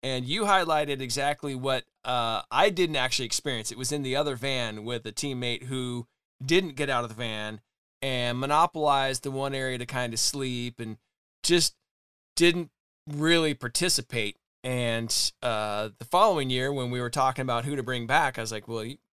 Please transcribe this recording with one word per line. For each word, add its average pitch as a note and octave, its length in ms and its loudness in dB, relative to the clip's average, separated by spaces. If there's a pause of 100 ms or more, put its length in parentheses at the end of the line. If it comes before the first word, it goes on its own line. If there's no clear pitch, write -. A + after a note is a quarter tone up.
And B2+ 220 -2
you D#3+ 200 -2
highlighted D#3 560 4
exactly C#3 540 -2
what, C3 300 -2 (200)
uh, A#2 460 0
I E3+ 200 6
didn't E3+ 260 0
actually B2+ 300 0
experience. A2+ 440 -4
It A2+ 80 -10
was B2+ 140 -4
in D3 100 -2
the C3 140 -2
other D3 180 0
van A#2 500 -4
with A#2 220 -6
a G#2+ 60 -10
teammate B2 520 -4
who B2+ 440 -6 (360)
didn't E3 300 2
get C#3 160 -2
out A#2+ 140 2
of A2+ 60 -8
the G#2+ 60 -14
van G#2+ 440 -6 (420)
and B2 380 -2
monopolized C#3+ 840 2
the C#3+ 80 -6
one C3+ 240 -4
area C3 240 -4
to B2 80 -6
kinda B2 300 -4
sleep B2 640 -2
and A2 160 -8 (480)
just E3+ 320 4 (580)
didn't E3+ 360 2 (360)
really D#3 480 2
participate. A#2+ 840 -2 (280)
And, A#2 500 -2 (260)
uh, G#2+ 580 -2
the A#2+ 60 -14
following E3+ 460 4
year, B2+ 220 0
when B2+ 180 -2
we B2 100 -2
were A#2+ 100 -2
talking C3 320 0
about A#2+ 220 0
who C#3+ 120 -4
to C3+ 60 -4
bring A#2+ 260 -4
back, C#3+ 300 4
I - 20 -6
was A2 100 -6
like, G#2+ 160 -8
"Well, A2+ 180 -6
you B2+ 140 -12 (160)